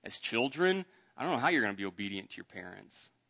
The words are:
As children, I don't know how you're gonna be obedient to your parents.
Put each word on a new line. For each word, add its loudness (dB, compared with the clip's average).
As -10
children, 2
I -6
don't 2
know 2
how 4
you're 6
gonna 2
be -4
obedient -6
to -14
your -14
parents. -16